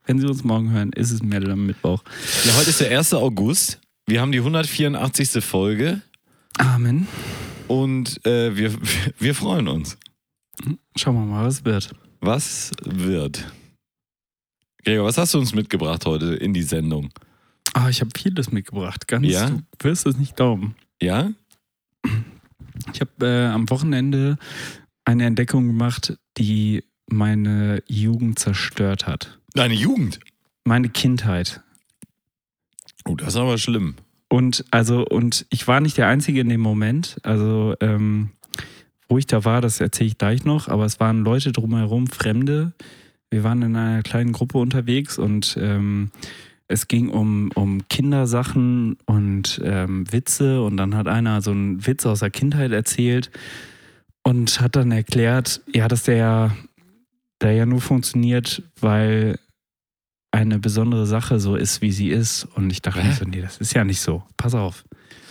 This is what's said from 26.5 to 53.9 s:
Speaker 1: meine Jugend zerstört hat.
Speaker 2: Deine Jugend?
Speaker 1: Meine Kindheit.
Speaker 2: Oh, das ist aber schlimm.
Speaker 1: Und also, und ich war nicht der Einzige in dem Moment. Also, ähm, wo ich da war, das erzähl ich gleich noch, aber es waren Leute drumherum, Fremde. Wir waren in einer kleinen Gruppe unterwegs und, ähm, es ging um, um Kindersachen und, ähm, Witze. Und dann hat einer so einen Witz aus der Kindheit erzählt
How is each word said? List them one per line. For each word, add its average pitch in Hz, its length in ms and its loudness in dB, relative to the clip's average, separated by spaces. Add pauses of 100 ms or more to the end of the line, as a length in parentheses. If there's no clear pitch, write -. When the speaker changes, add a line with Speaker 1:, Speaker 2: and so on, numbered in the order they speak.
Speaker 1:
meine 104 800 2
Jugend 113 520 0
zerstört 98 640 -2
hat. - 320 -8 (160)
Speaker 2:
Deine 135 220 2
Jugend? 165 440 0 (440)
Speaker 1:
Meine 120 260 2
Kindheit. 110 720 -2 (1400)
Speaker 2:
Oh, 87 100 -2
das - 140 -6
ist 92 60 -2
aber 120 220 0
schlimm. 104 380 -2 (340)
Speaker 1:
Und 127 420 2
also, 117 340 4
und 117 440 0
ich - 180 -4
war 127 140 6
nicht 151 160 0
der 104 100 4
Einzige 135 340 2
in 120 80 2
dem 113 120 2
Moment. 110 600 0
Also, 110 580 2
ähm, 107 480 2 (800)
wo 120 100 4
ich 139 80 2
da 107 200 2
war, 117 160 4
das 117 200 0
erzähl 104 260 0
ich 107 120 -2
gleich 113 260 2
noch, 151 220 2
aber 107 180 2
es 107 140 -2
waren 113 240 2
Leute 127 280 0
drumherum, 113 560 0
Fremde. 139 640 0 (580)
Wir 107 120 0
waren 117 200 2
in 113 120 0
einer 113 280 0
kleinen 120 300 -2
Gruppe 123 260 -2
unterwegs 127 580 0
und, 104 420 0
ähm, 101 520 0 (600)
es - 160 -2
ging 120 220 2
um, 104 460 2
um 98 320 0
Kindersachen 123 1120 0 (100)
und, 101 560 0
ähm, 92 480 -2
Witze. 131 500 0
Und 104 160 0
dann 98 160 0
hat 107 140 0
einer 110 340 2
so 104 80 -2
einen 101 380 -2
Witz 127 180 0
aus 104 140 2
der 101 100 -2
Kindheit 139 420 0
erzählt 123 600 0 (920)